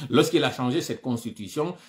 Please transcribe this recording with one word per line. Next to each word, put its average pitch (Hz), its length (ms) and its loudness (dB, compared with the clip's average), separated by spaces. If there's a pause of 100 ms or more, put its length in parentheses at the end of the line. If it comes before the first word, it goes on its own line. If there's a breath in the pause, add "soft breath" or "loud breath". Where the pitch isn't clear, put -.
Lorsqu'il 151 340 4
a 123 80 2
changé 131 300 0
cette - 200 -6
constitution, 123 720 -4 (160 loud breath)